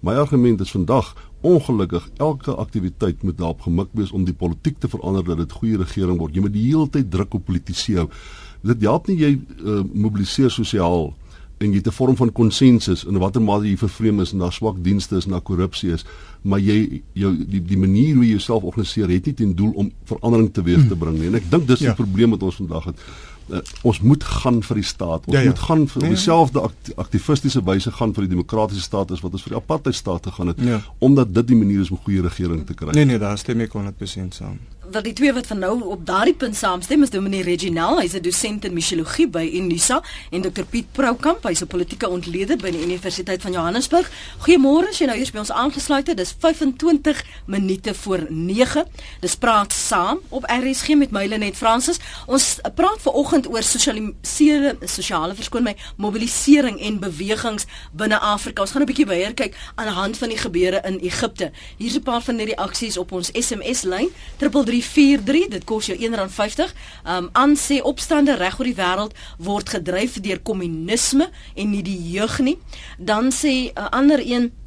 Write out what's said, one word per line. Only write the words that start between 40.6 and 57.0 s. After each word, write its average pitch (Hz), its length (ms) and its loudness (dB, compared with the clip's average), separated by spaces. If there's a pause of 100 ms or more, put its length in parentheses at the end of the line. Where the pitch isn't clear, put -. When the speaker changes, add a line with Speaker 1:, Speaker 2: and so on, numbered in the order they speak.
Speaker 3:
Piet 240 280 -6
Proukamp, 277 500 0
hy's 202 200 -2
'n 170 40 -8
politieke 180 420 -4
ontleder 180 480 -2
by 196 140 -4
die 165 120 -4
Universiteit 185 600 -4
van 196 100 -6
Johannesburg. 208 560 0 (300)
Goeiemôre, 311 500 6
as 403 100 -6
jy 339 80 2
nou 233 120 0
eers 262 140 -4
by 214 60 -8
ons 208 120 -6
aangesluit 277 560 0
het, 339 100 -2
dis 196 220 -6
vyfentwintig 302 840 2 (220)
minute 190 480 -2
voor 185 360 -4
nege. 208 560 0 (340)
Dis - 160 -2
Praat 208 360 2
Saam 208 460 0 (100)
op 262 160 -6
R 254 300 0
S 254 80 -6
G 311 120 2
met 285 160 6
my, 202 160 -2
Lenet 208 300 -2
Fransis. 254 420 2 (280)
Ons - 340 0 (140)
praat 392 280 2
vanoggend 269 460 2
oor 226 140 -2
sosialiseer-, 277 1200 2
sosiale, 180 500 -4
verskoon 226 280 -4
my, 214 120 -2 (220)
mobilisering 226 840 2
en 214 200 -4